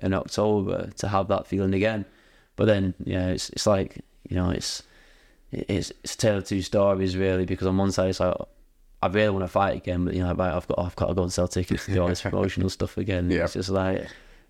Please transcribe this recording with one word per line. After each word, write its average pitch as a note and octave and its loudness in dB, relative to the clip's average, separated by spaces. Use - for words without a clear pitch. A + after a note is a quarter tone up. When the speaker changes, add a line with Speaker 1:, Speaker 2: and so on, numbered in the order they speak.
Speaker 1:
in F#2+ 0
October G2 0
to G2 -4
have G2 0
that F#2+ 0
feeling F#2+ 0
again. G#2 0
But G#2 2
then, G2 4
yeah, F#2 0
it's, - -4
it's - -4
like, G2 2
you F#2 -4
know, F2+ 2
it's, - -4
it's, - -4
it's - -10
a - -10
tale G#2+ 2
of F#2+ -4
two G2 -2
stories, F#2+ 2
really, F#2 2
because F#2 -2
on F#2+ 2
one G2 2
side, F#2 2
it's F#2+ -2
like, F2+ 2
"I - 2
really G#2+ 2
wanna F#2+ -2
fight - 2
again," F2+ -2
but, E2+ 0
you F#2 0
know, F2+ 0
like, E2+ 0
"Right, F2+ 0
I've F2+ -4
got, - -2
I've F2 -4
got - 0
to F2+ -2
go F#2 2
and F2 -2
sell F2+ 2
tickets - -2
to F#2+ -4
do F#2 2
all F2 2
this F2+ -2
Speaker 2:
<laughs> G2 -4
Speaker 1:
promotional F#2+ 0
stuff - -6
again." F#2 0
Speaker 2:
Yeah. E2+ 2
Speaker 1:
It's E2+ -2
just F#2 -4
like, F#2+ 0